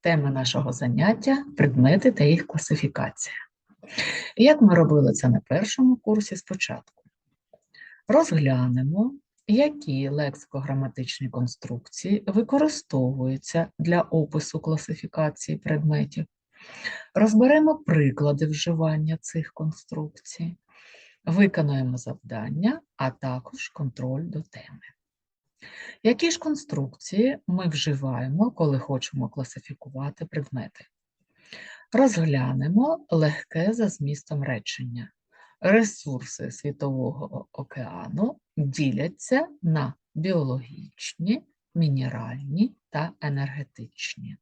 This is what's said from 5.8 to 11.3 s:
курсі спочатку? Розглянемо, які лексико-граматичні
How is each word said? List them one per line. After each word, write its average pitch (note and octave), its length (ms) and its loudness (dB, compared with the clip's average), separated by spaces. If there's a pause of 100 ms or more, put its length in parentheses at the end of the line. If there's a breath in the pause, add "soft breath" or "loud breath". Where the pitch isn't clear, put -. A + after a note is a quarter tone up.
курсі G#3+ 400 0
спочатку? - 680 -8 (1040 loud breath)
Розглянемо, D3 1040 2 (340)
які G#3+ 600 0
лексико-граматичні C3+ 1200 -6